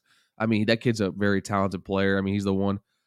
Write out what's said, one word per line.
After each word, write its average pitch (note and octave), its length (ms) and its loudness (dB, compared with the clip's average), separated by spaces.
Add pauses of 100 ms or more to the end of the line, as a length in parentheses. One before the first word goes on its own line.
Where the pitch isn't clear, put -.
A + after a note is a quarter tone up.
(380)
I A2 80 -2
mean, G#2+ 200 2
that A2+ 140 2
kid's A2 220 0
a F#2 80 0
very G2 320 0
talented G2 420 -2
player. G2 320 0
I G2 60 0
mean, F#2+ 100 -2
he's G2+ 120 -2
the G2 100 0
one, G2 260 0 (260)